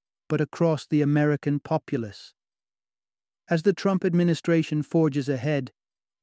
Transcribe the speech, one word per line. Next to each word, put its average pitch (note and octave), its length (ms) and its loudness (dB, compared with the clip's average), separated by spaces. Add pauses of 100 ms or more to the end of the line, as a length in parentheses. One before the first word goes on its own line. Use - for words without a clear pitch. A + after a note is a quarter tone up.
(280)
but D#3 140 0
across D#3+ 440 -2
the D3+ 140 0
American D3 580 2
populace. - 760 -6 (1120)
As E3 140 0
the G3+ 120 4
Trump F#3+ 300 0
administration E3+ 800 0
forges D3 460 0
ahead, C3+ 420 -2 (520)